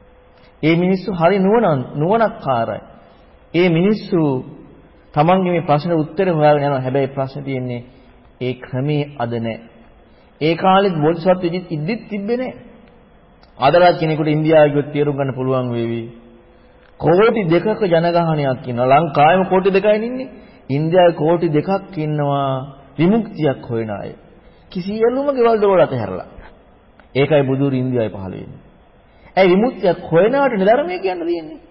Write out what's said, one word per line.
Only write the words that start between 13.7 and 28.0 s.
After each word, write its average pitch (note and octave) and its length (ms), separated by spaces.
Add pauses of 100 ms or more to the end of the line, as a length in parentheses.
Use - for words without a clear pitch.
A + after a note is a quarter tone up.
කෙනෙකුට D#3 280
ඉන්දියාවේ D3+ 440
ගියොත් C#3+ 180
තේරුම් C#3+ 260
ගන්න C3+ 200
පුළුවන් B2+ 360
වේවි. A#2 300 (960)
කෝටි G3+ 460
දෙකක F3 380
ජනගහනයක් E3 840
ඉන්නවා. B2 260
ලංකාවෙම D#3 540
කෝටි F#3 260
දෙකයි G#3 260
ඉන්නේ. B3+ 320 (360)
ඉන්දියාවේ E3 500
කෝටි E3 340
දෙකක් F#3+ 460
ඉන්නවා C#3+ 540 (440)
විමුක්තියක් D#3+ 680
හොයන A2+ 280
අය. - 200 (600)
කිසියලුම A3 560
ගෙවල් A#3 300
දොරවල් G3 240
අතහැරලා. G#2+ 540 (760)
ඒකයි C#3+ 320
බුදුරු C3+ 320
ඉන්දියාවේ B2 380